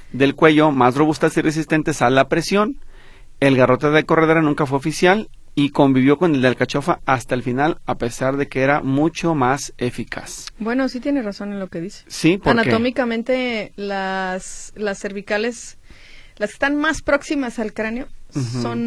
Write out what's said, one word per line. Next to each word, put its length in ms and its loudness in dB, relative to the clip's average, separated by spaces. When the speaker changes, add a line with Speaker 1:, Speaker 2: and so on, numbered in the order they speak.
Speaker 1:
del 220 2
cuello, 380 6
más 240 4
robustas 400 2
y 60 0
resistentes 600 0
a 80 4
la 180 4
presión. 520 0
El 180 4
garrote 340 4
de 140 4
corredera 380 4
nunca 240 0
fue 120 -2
oficial 500 2
y 120 2
convivió 480 4
con 160 2
el 80 2
de 60 4
alcachofa 580 -2
hasta 280 0
el 80 -2
final, 440 -2
a 100 -2
pesar 420 -2
de 100 -2
que 140 -4
era 200 2
mucho 520 0
más 440 0
eficaz. 680 -8
Speaker 2:
Bueno, 300 -2
sí 120 -8
tiene 220 -2
razón 300 -8
en 80 -8
lo 80 -8
que 120 -10
dice. 280 -12
Speaker 1:
Sí, 300 2
¿por 160 2
qué? 60 2
Speaker 2:
Anatómicamente, 1160 -2
las, 1000 -6
las 220 -6
cervicales, 800 -6
las 140 -4
que 40 -18
están 220 -2
más 260 0
próximas 560 -2
al 140 -4
cráneo, 340 -6
Speaker 1:
Ujú. 280 -4
Speaker 2:
son 240 -4